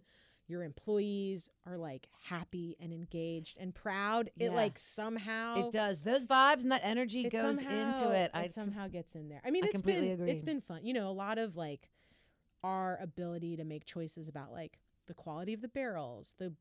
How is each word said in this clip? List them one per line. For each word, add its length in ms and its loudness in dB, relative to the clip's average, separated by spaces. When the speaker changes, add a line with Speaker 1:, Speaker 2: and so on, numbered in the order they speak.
Speaker 1:
your 160 -4
employees 840 0
are, 100 -8
like, 320 -8
happy 540 -6
and 140 -8
engaged 640 -6
and 160 -6
proud, 540 0
it, 80 0
Speaker 2:
Yeah. 60 0
Speaker 1:
like, 260 2
somehow 880 -2
Speaker 2:
It 60 -4
does. 280 2
Those 260 2
vibes 340 10
and 100 4
that 120 4
energy 420 2
Speaker 1:
it 60 0
Speaker 2:
goes 260 4
Speaker 1:
somehow, 420 0
Speaker 2:
into 160 4
it. 160 6
I 120 0
Speaker 1:
it 80 -4
somehow 360 -4
gets 280 -8
in 120 -10
there. 160 -12
I 60 -2
mean, 160 4
Speaker 2:
I 40 4
Speaker 1:
it's 40 2
Speaker 2:
completely 360 4
Speaker 1:
been, 120 0
Speaker 2:
agree. 100 4
Speaker 1:
it's 120 -2
been 180 0
fun. 240 -10
You 80 0
know, 160 0
a 20 -2
lot 280 -2
of, 180 -2
like, 320 -6
our 380 0
ability 560 -4
to 60 -4
make 220 -6
choices 440 -6
about, 220 -10
like, 280 -10
the 80 -12
quality 380 -6
of 80 -6
the 60 -6
barrels, 720 -6
the 240 -6